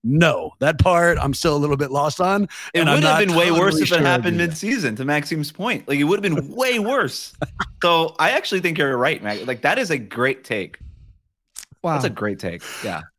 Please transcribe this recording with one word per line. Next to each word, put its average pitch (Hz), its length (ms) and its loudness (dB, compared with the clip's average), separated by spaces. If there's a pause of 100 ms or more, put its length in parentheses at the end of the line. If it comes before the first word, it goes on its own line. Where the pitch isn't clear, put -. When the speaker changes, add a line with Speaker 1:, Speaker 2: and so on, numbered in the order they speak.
Speaker 1:
No, 143 440 2 (100)
that 147 180 2
part 170 400 4
I'm 139 140 -2
still 151 240 0
a - 0 -
little 147 220 0
bit 139 120 -2
lost 143 300 -2
on. 196 220 2 (320)
Speaker 2:
It 170 60 2
Speaker 1:
And 151 100 2
I'm 143 60 6
Speaker 2:
would 151 80 4
have 156 160 4
Speaker 1:
not 190 60 4
Speaker 2:
been 170 120 0
way 175 120 4
worse 175 220 4
Speaker 1:
totally 156 100 2
Speaker 2:
if - 100 2
it - 20 4
Speaker 1:
sure 170 40 4
I 156 40 4
Speaker 2:
happened 180 340 2
Speaker 1:
do 170 80 2
that. 170 60 0
Speaker 2:
mid-season, 160 460 -4
to 131 100 -6
Maxime's 147 440 -2
point. 196 380 -6
Like, 143 100 0
it 143 60 2
would 202 180 2
have 180 120 0
been 143 200 -4
way 247 240 0
worse. 214 600 -4
Speaker 1:
<laughs> - 40 -6 (400)
Speaker 2:
So 165 360 2
I 170 120 2
actually 208 320 -2
think 170 160 -2
you're 139 180 0
right, 131 260 0
Max. 104 240 -6
Like, 123 140 -6
that 196 180 2
is 214 120 -2
a 147 80 0
great 120 440 -2
take. 104 360 -6 (1040)
Speaker 3:
Wow. 170 100 0
Speaker 2:
That's 139 140 0
a - 40 0
great 101 280 -6
take. 87 240 -8 (200)
Yeah. 85 200 -6 (160)